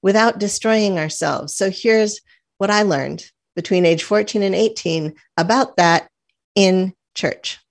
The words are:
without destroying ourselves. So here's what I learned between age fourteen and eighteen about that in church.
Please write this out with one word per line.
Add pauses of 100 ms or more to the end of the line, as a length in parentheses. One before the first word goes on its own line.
without
destroying
ourselves.
So
here's (380)
what
I
learned (300)
between
age
fourteen
and
eighteen (240)
about
that (460)
in (200)
church. (120)